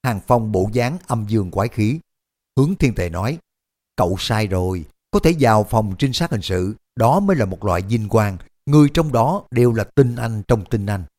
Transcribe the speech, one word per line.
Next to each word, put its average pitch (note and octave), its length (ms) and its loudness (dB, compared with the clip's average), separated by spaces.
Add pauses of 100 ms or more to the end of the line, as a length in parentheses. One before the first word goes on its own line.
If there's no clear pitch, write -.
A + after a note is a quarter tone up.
Hàng A2+ 240 -4
Phong A#2 240 2
bộ F#2+ 220 2
dáng A#2+ 240 0 (100)
âm A2 200 -4
dương G#2 240 0
quái G2 160 -2
khí. A#2 320 0 (580)
Hướng D#3 180 2
Thiên B2+ 200 0
Tề F2+ 140 -4
nói, G#2 280 -6 (580)
"Cậu F#2 240 0
sai A2 280 -2
rồi, F#2 380 -4 (260)
có G2+ 80 2
thể - 200 4
vào A2 240 4
phòng G#2+ 360 -2
trinh C3 140 -2
sát - 180 -4
hình G2+ 100 -4
sự, F#2 340 -4 (200)
đó A#2+ 240 4
mới G3 160 2
là A#2 100 2
một F#2+ 200 -8
loại F#2 160 0
vinh G#2+ 280 -4
quang. G#2 280 0 (280)
Người D3 280 6
trong D#3+ 180 0
đó C3 400 0
đều A#2+ 220 2
là A2 100 -2
tinh A#2+ 320 2
anh A#2 320 -6
trong G#2+ 180 0
tinh G2+ 200 -4
anh." G2+ 180 -6 (160)